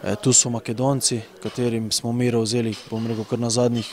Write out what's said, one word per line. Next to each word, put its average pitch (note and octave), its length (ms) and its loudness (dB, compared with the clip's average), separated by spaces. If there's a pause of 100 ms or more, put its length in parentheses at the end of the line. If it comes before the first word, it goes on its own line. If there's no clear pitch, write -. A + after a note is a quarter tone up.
Eh, G2 140 -2
tu B2+ 160 2
so - 180 4
Makedonci, B2 680 0 (220)
katerim A2+ 480 -2
smo A#2 220 -2
miro A#2+ 280 2
vzeli, A2+ 340 0 (160)
bom A2+ 160 -2
rekel, A2 180 -2
kar A#2 140 -2
na A#2 120 0
zadnjih A#2+ 420 2